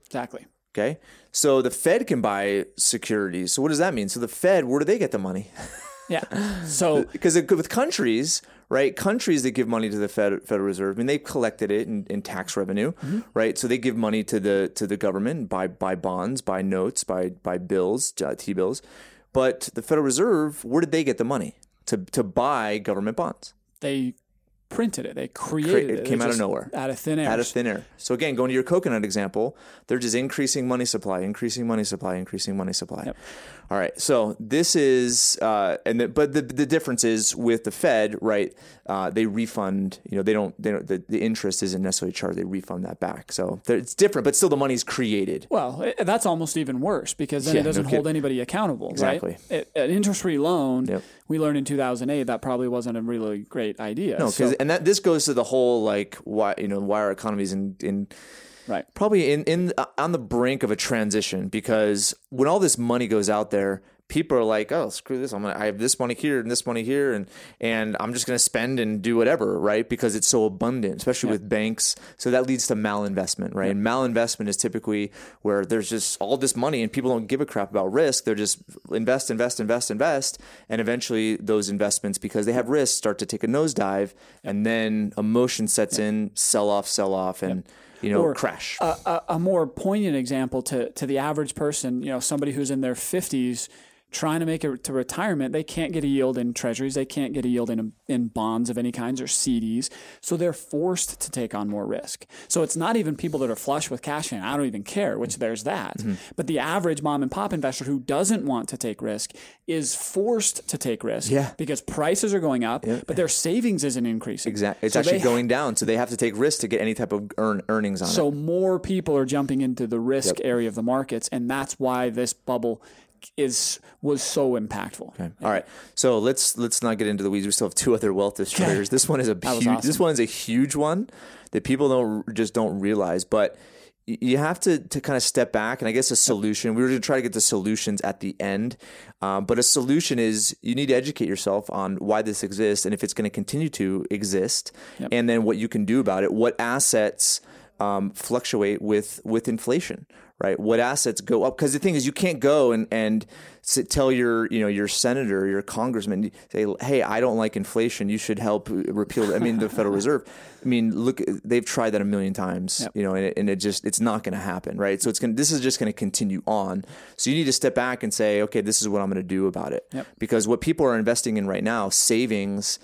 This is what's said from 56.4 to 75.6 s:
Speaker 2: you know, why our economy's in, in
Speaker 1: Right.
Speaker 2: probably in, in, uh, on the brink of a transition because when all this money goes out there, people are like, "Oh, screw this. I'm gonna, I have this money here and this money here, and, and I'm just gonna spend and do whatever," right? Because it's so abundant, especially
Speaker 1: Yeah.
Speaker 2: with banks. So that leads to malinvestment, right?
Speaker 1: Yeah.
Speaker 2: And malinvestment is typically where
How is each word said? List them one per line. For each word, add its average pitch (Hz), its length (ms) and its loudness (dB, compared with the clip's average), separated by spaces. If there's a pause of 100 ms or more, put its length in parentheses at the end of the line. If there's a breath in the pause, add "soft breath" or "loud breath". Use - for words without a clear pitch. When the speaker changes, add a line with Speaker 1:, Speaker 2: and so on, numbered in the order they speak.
Speaker 2:
you 98 100 -2
know, 98 120 0
why 101 220 0
our 101 100 2
economy's 101 420 -2
in, 98 280 -4
in 98 260 -2 (600 loud breath)
Speaker 1:
Right. - 260 -4
Speaker 2:
probably 196 380 4
in, 151 140 2
in, 175 340 2
uh, 127 60 2 (120)
on 160 140 2
the 165 80 2
brink 123 420 0
of 117 80 2
a 104 60 2
transition 104 720 0
because 104 640 2 (160)
when 131 180 2
all 180 120 4
this 170 180 4
money 120 300 0
goes 101 200 4
out 104 220 2
there, 98 320 0 (280 soft breath)
people 156 280 2
are 117 60 4
like, 107 280 2
"Oh, 143 180 0
screw - 280 -6
this. 127 160 -4
I'm 101 80 -4
gonna, 104 160 -4
I 107 80 0
have 101 140 0
this 123 200 0
money 120 140 0
here 139 260 0
and 117 120 -2
this - 160 -2
money 117 160 -2
here, 135 300 2
and, 98 140 -2 (320 loud breath)
and 110 400 0
I'm 113 140 -4
just 120 140 -4
gonna 123 100 0
spend 123 420 0
and 107 220 0
do 117 160 2
whatever," 110 420 2
right? 104 300 2
Because 110 260 0
it's 110 120 0
so 113 180 4
abundant, 110 520 0
especially 123 320 0
Speaker 1:
Yeah. 107 40 2
Speaker 2:
with 101 160 -4
banks. 107 460 0 (220 loud breath)
So - 120 -2
that 127 160 4
leads 127 220 0
to 120 80 2
malinvestment, 101 800 -2
right? 95 100 0
Speaker 1:
Yeah. 98 60 2
Speaker 2:
And 101 120 0
malinvestment 117 640 0
is 98 80 -2
typically 104 540 -2 (300 loud breath)
where 104 240 2